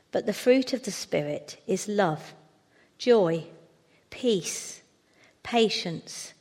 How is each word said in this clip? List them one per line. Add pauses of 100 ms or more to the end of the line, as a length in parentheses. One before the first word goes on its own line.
(120)
But
the
fruit
of
the
Spirit
is
love, (640)
joy, (640)
peace, (600)
patience,